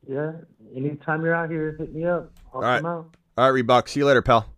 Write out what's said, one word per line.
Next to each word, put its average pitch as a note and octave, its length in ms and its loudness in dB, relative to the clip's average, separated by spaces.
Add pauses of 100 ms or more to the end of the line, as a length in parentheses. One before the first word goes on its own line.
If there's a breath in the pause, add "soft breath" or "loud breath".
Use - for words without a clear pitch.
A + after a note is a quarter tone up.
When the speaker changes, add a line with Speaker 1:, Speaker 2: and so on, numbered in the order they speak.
Speaker 1:
Yeah. D3 240 -6 (420)
Anytime D3 500 -6
you're E3 100 2
out E3 160 -4
here, D#3 280 -6
hit D#3+ 160 -10
me D#3 120 -6
up. F3 240 -4 (240)
I'll - 60 -8
Speaker 2:
All - 20 -4
right. A#2+ 160 2
Speaker 1:
come D#3+ 80 -4
out. E3+ 300 -10 (220)
Speaker 2:
All C3 140 4
right, C3 120 0
Reebok. A#2+ 240 4
See C#3+ 120 -4
you C#3+ 60 2
later, C3 160 6
pal. A#2 240 4 (120)